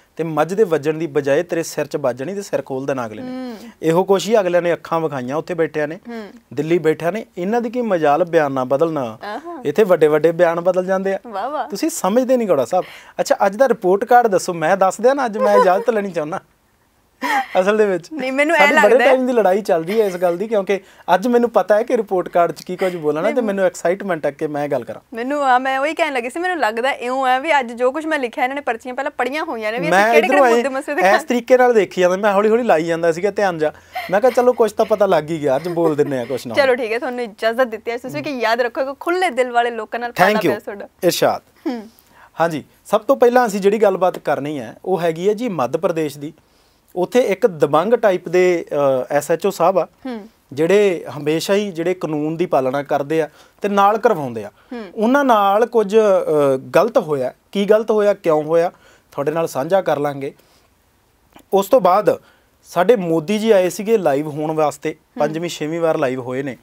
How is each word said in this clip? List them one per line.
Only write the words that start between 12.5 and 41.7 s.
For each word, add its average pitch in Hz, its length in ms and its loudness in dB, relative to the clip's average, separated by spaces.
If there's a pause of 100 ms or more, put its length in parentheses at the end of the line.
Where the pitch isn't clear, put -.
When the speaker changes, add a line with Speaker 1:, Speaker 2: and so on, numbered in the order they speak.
Speaker 1:
ਸਾਹਿਬ। 180 200 0 (360)
ਅੱਛਾ, - 160 0 (100)
ਅੱਜ 202 100 -2
ਦਾ 269 120 4
ਰਿਪੋਰਟ 196 360 0
ਕਾਰਡ 240 220 6
ਦੱਸੋ, 185 280 0
ਮੈਂ 165 220 2
ਦੱਸ 190 240 0
ਦਿਆਂ 254 140 4
ਨਾ, 277 120 -2
ਅੱਜ 214 120 -6
ਮੈਂ 208 180 4
ਇਜਾਜ਼ਤ 196 340 4
ਲੈਣੀ 202 200 -2
ਚਾਹੁੰਦਾ। 165 300 -6 (1200)
ਅਸਲ 202 160 2
ਦੇ 214 100 2
ਵਿੱਚ 185 260 -4
Speaker 2:
ਨਹੀਂ, 262 200 -6
ਮੈਨੂੰ 294 240 0
ਐਂ 294 100 6
Speaker 1:
ਸਾਡੀ 285 100 2
ਬੜੇ 294 120 6
Speaker 2:
ਲੱਗਦਾ 240 160 6
ਹੈ 269 60 6
Speaker 1:
ਟਾਈਮ 262 160 2
ਦੀ 254 60 0
ਲੜਾਈ 202 280 4
ਚੱਲਦੀ 190 400 0
ਹੈ 214 60 2
ਇਸ 180 100 -2
ਗੱਲ 175 200 0
ਦੀ, 208 120 -6
ਕਿਉਂਕਿ 196 320 -2 (340)
ਅੱਜ 190 140 0
ਮੈਨੂੰ 240 220 2
ਪਤਾ 208 260 2
ਹੈ 214 60 2
ਕਿ 240 140 0
ਰਿਪੋਰਟ 196 320 -2
ਕਾਰਡ 170 240 2
'ਚ - 100 -18
ਕੀ 180 140 -10
ਕੁਝ 180 200 -2
ਬੋਲਣਾ 151 240 -2
Speaker 2:
ਨਹੀਂ, 214 140 -2
Speaker 1:
ਤੇ 254 60 0
ਮੈਨੂੰ 196 240 -2
ਐਕਸਾਈਟਮੈਂਟ 175 640 -2
ਹੈ 147 40 -2
ਕਿ 143 160 -6
ਮੈਂ 147 220 -6
ਗੱਲ 131 160 -4
ਕਰਾਂ। - 160 -14 (140)
Speaker 2:
ਮੈਨੂੰ 269 300 -4
ਆ, 254 140 4
ਮੈਂ 262 200 -2
ਉਹੀ 302 160 -2
ਕਹਿਣ 320 180 -2
ਲੱਗੀ 254 180 -4
ਸੀ, 330 100 -8
ਮੈਨੂੰ 359 180 -2
ਲੱਗਦਾ 233 320 -2
ਇਉਂ 262 360 -4
ਹੈ 254 140 2
ਵੀ 294 200 2
ਅੱਜ 240 120 -6
ਜੋ 247 200 0
ਕੁਛ 311 140 -6
ਮੈਂ 311 120 -2
ਲਿਖਿਆ 254 260 -4
ਇਹਨਾਂ 262 100 -2
ਨੇ 285 60 -6
ਪਰਚੀਆਂ 254 340 -8
ਪਹਿਲਾਂ 277 160 -6
ਪੜ੍ਹੀਆਂ 277 340 -4
ਹੋਈਆਂ 220 280 -6
ਨੇ 233 60 -6
ਵੀ 269 60 -4
ਅਸੀਂ - 60 -2
Speaker 1:
ਮੈਂ 208 240 4
Speaker 2:
ਕਿਹੜੇ 233 140 4
ਕਿਹੜੇ 269 100 4
Speaker 1:
ਇੱਧਰੋਂ 254 120 6
Speaker 2:
ਮੁੱਦੇ 233 180 2
Speaker 1:
ਐਂ - 20 -4
Speaker 2:
ਮਸਲੇ 269 240 -6
ਤੇ 202 220 4
Speaker 1:
ਇਸ - 60 -4
ਤਰੀਕੇ 247 360 2
ਨਾਲ 247 160 4
ਦੇਖੀ 180 260 2
ਜਾਂਦਾ, 180 160 2
ਮੈਂ 208 160 2
ਹੌਲੀ 208 160 2
ਹੌਲੀ 226 140 4
ਲਾਈ 170 220 2
ਜਾਂਦਾ 165 280 0
ਸੀਗਾ 180 180 -2
ਧਿਆਨ 196 280 -2
ਜਾ। 151 140 -2 (380)
ਮੈਂ 196 100 2
ਕਿਹਾ 247 120 4
ਚਲੋ 247 200 4
ਕੁਛ 226 200 2
ਤਾਂ 220 120 -2
ਪਤਾ 202 220 2
ਲੱਗ 156 240 0
ਹੀ 165 100 -4
ਗਿਆ, 135 160 2
ਅੱਜ 160 120 -6
ਬੋਲ 165 280 0
ਦਿੰਨੇ 139 220 0
ਆ 120 60 -4
ਕੁਛ 123 220 -6
ਨਾ। 113 80 -8
Speaker 2:
ਚਲੋ 269 200 2
ਠੀਕ 240 180 -4
ਹੈ, 226 60 -2
ਤੁਹਾਨੂੰ 247 260 -6
ਇਜਾਜ਼ਤ 226 400 -2
ਦਿੱਤੀ 220 260 -6
ਹੈ 233 60 -6
ਤੁਸੀਂ 262 260 -10
ਕਿ 302 80 -8
ਯਾਦ 233 300 -2
ਰੱਖੋ 247 240 -4
ਕਿ 269 160 -6
ਖੁੱਲ੍ਹੇ 359 300 0
ਦਿਲ 254 200 -2
ਵਾਲੇ 240 200 2
ਲੋਕਾਂ 233 300 -8
ਨਾਲ 240 100 -8
Speaker 1:
Thank 180 160 2
Speaker 2:
ਪਾਲਾ 214 120 2
Speaker 1:
you। 170 120 0
Speaker 2:
ਪਿਆ 208 80 -2
ਤੁਹਾਡਾ। 208 300 -14 (160)
Speaker 1:
ਇਰਸ਼ਾਦ। - 640 -2